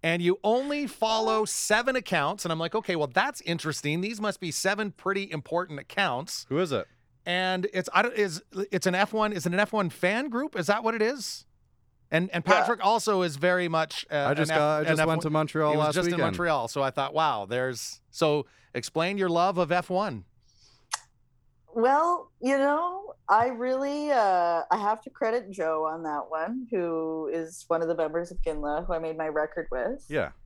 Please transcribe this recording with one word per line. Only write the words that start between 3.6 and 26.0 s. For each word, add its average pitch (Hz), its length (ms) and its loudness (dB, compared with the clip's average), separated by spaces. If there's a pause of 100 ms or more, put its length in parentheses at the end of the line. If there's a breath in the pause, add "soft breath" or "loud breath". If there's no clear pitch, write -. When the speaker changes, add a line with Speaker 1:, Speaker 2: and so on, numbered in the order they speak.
Speaker 1:
These 208 180 -6
must 208 200 -2
be 175 100 -6
seven 202 400 -2
pretty 196 420 -4
important 160 480 -4
accounts." 160 720 -2
Speaker 2:
Who 139 80 0
is 170 140 0
it? 104 140 0 (380)
Speaker 1:
And 185 480 0
it's, 185 220 -2
I 185 80 8
don't, 240 120 0
is, 196 280 -2 (280)
it's 190 160 0
an 180 80 2
F 196 200 0
one, 214 180 2
is 180 140 -4
it 175 80 -2
an 190 60 2
F 214 120 0
one 202 160 0
fan 214 400 -2
group? 247 300 -4
Is 170 80 -2
that 214 180 0
what 226 100 0
it 226 60 -2
is? 233 460 -4 (640)
And, 175 220 2
and 170 140 -2
Speaker 3:
Yeah. 185 140 8
Speaker 1:
Patrick 233 240 0
also 202 380 4
is 160 140 -2
very 180 300 2
much, 160 440 -2
uh, 143 180 0
Speaker 2:
I 143 60 4
just 151 160 0
Speaker 1:
an 160 40 2
F-, 156 60 6
Speaker 2:
got, 151 160 4
I - 40 0
Speaker 1:
an 156 60 0
Speaker 2:
just 160 120 4
went - 20 4
Speaker 1:
F 156 80 4
one, 160 120 2
Speaker 2:
to 156 100 -2
Montreal 156 420 2
Speaker 1:
he 151 60 2
was 151 80 4
Speaker 2:
last 151 80 0
Speaker 1:
just 175 120 2
Speaker 2:
weekend. 175 140 0
Speaker 1:
in 135 60 4
Montreal, 131 420 0
so 143 140 -2
I 131 80 2
thought, 139 220 -2
"Wow, 147 340 0
there's," 123 540 -4 (100)
so 151 360 2 (260 soft breath)
explain 170 460 -2
your 190 120 2
love 170 280 2
of 170 140 2
F 180 180 0
one. 180 340 -2 (1500 soft breath)
Speaker 3:
Well, 294 540 2 (100)
you 269 160 2
know, 339 580 0 (140)
I 226 200 6
really, 269 640 -2
uh, 180 580 4
I 190 60 4
have 214 260 0
to 262 80 -16
credit 220 400 -2
Joe 160 360 0
on 160 180 -4